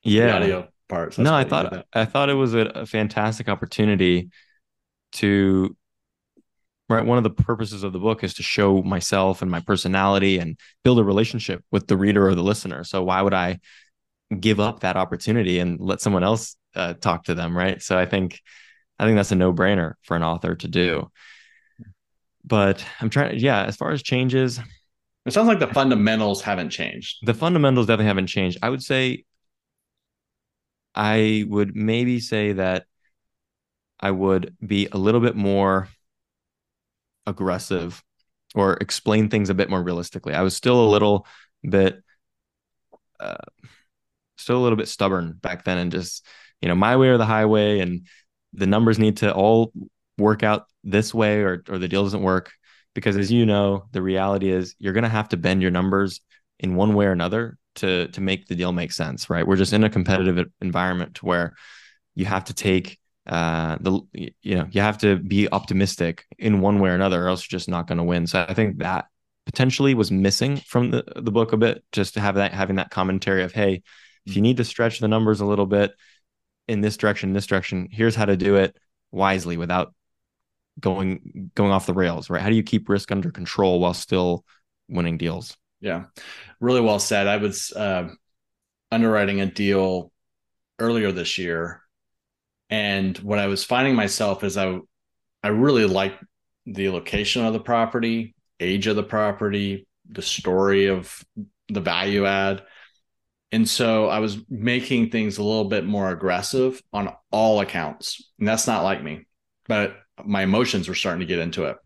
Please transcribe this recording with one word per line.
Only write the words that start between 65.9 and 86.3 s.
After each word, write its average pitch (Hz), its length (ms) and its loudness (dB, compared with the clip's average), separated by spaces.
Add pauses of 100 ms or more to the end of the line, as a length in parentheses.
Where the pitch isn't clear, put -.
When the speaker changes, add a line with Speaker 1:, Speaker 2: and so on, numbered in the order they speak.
Speaker 1:
in 104 240 2
one 101 200 2
way 95 100 2
or 90 40 2
another, 92 300 2
or 90 40 0
else 90 160 -2
you're - 120 -10
just 90 120 -8
not 87 180 -4
gonna 85 160 -2
win. 85 240 0
So 87 200 0
I 98 80 -6
think 107 240 0
that 92 280 -4 (400)
potentially 131 480 2
was 110 160 0
missing 98 460 0
from 123 340 -2
the, 120 140 -2 (100)
the 117 160 -6
book 113 220 2
a 110 40 0
bit, 110 360 0
just 98 220 -2
to 107 60 -4
have 101 140 0
that, 98 180 0
having 95 240 -2
that 92 140 -4
commentary 95 540 -2
of, 90 80 -8
"Hey, 98 300 0 (440)
if 98 80 -10
you 98 80 2
need 120 140 4
to 120 80 -2
stretch 113 340 -2
the 110 100 0
numbers 110 320 2
a 101 60 -2
little 101 200 0
bit 101 260 2 (760)
in 107 140 -2
this 104 160 0
direction, 104 360 0
this 98 140 -2
direction, 92 440 -2
here's 110 260 0
how 110 80 0
to 101 120 2
do 101 200 2
it 95 200 2 (360)
wisely 92 440 -2
without 87 380 -4 (840)
going, 95 760 -4
going 101 180 2
off 95 140 2
the 90 80 -2
rails," 85 360 -2
right? 87 120 -2
How 98 60 -2
do 113 60 4
you 110 80 2
keep - 260 -2
risk 101 220 0
under 95 200 -2
control 90 500 0
while 90 140 0
still 90 500 -2 (440)
winning 85 300 -4
deals? 85 380 -8 (240)
Speaker 2:
Yeah, 87 240 -8 (560)